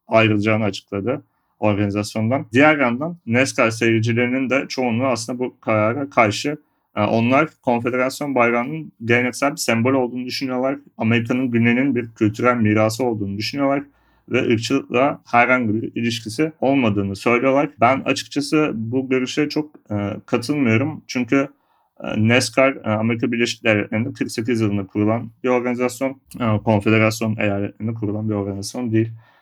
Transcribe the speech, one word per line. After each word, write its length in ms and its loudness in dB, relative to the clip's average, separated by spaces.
ayrılacağını 560 4
açıkladı 580 -4
organizasyondan. 960 0
Diğer 260 6
yandan 480 -2
nascar 440 2
seyircilerinin 800 0
de 180 0
çoğunluğu 380 -2
aslında 320 -4
bu 220 -6
karara 500 0
karşı. 460 2
E, 40 -2
onlar 480 2
konfederasyon 720 -2
bayrağının 580 0
geleneksel 480 0
bir 40 -10
sembol 360 0
olduğunu 320 -2
düşünüyorlar. 520 -4
Amerika'nın 540 0
güneyinin 440 2
bir 140 -4
kültürel 480 0
mirası 480 2
olduğunu 340 -4
düşünüyorlar 440 -2
ve 180 0
ırkçılıkla 720 0
herhangi 440 2
bir 260 -4
ilişkisi 600 -4
olmadığını 560 0
söylüyorlar. 520 2
Ben 240 4
açıkçası 720 -2
bu 340 -4
görüşe 400 -2
çok, 260 -6
e, 260 -4
katılmıyorum. 800 0
Çünkü, 420 0
e, 240 0
nascar, 440 2
e, 40 -4
Amerika 440 0
Birleşik 320 -2
Devletleri'nde 480 0
kırk 200 -6
sekiz 280 -2
yılında 260 0
kurulan 440 0
bir 40 0
organizasyon, 720 -2
e, 240 2
konfederasyon 720 2
eyaletlerinde 580 -4
kurulan 340 -4
bir 60 -2
organizasyon 580 -6
değil. 180 2